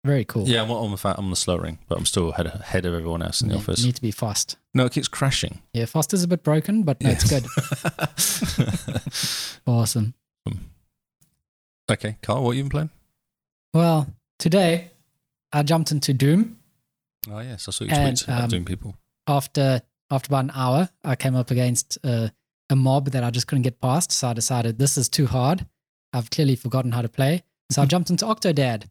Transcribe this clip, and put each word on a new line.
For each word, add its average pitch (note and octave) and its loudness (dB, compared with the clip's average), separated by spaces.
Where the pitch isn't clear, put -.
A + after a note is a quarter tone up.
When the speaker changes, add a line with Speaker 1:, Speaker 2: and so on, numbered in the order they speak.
Speaker 1:
Very C3+ 2
cool. A2 -2
Speaker 2:
Yeah, A2+ 2
I'm A2 -4
on A2 -4
the G2 -4
fa-, F#2+ -2
I'm G2 -6
on F#2+ -2
the F2+ -2
slow F2+ 0
ring, E2 -6
but - -2
I'm F#2 -4
still F2 0
ahead, E2 -4
ahead F#2 -4
of F2 0
everyone E2 -4
else E2+ -4
in A2+ 0
the G#2 0
Speaker 1:
Yeah, G2+ 0
Speaker 2:
office. G2 -2
Speaker 1:
you B2 2
need B2 0
to - -8
be A2+ -2
fast. - -4
Speaker 2:
No, C3 4
it A#2+ -2
keeps C#3 -2
crashing. - -2
Speaker 1:
Yeah, A#2 -2
fast - -2
is F#3 2
a F3 -2
bit F3 0
broken, D#3+ 2
but D3 0
no, B2+ 4
it's - 4
Speaker 2:
Yes. - -2
Speaker 1:
good. - -4
Speaker 2:
<laughs> - -
Speaker 1:
Awesome. A#2 2
Speaker 2:
Okay, G#2+ -2
Carl, B2 -2
what A#2+ 2
have B2 -2
you C3+ -2
been C#3 -6
playing? D3+ -4
Speaker 1:
Well, D#3+ 4
today E3+ 2
I D3 2
jumped D#3 2
into C#3+ 0
Doom. D3+ 4
Speaker 2:
Oh, G#2 -10
yes, A#2+ -10
I - -8
saw - -4
your - 0
Speaker 1:
And, C#3 2
Speaker 2:
tweets - -2
about A#2+ 0
Speaker 1:
um, A#2 0
Speaker 2:
Doom F2 0
people. F2+ -8
Speaker 1:
After, C3+ 2
after C3+ -2
about C3+ 2
an C3+ -6
hour, C3+ 2
I C3+ 0
came B2+ 0
up B2 0
against, B2 0
uh, A2+ 0
a C3+ 4
mob C3+ 4
that C3 0
I A#2+ 0
just A#2+ -2
couldn't C3+ 0
get B2 -2
past, C3 0
so - 0
I A#2 0
decided, A#2 0
"This C#3 2
is B2 0
too C#3+ 2
hard. C3 2
I've A#2+ -4
clearly C3+ 2
forgotten B2+ -2
how A#2+ 0
to A2+ -2
play." D3 0
So C#3 4
I - 8
Speaker 2:
<laughs> C#3+ 2
Speaker 1:
jumped F3+ 0
into F3+ 0
Octodad. C#3+ 0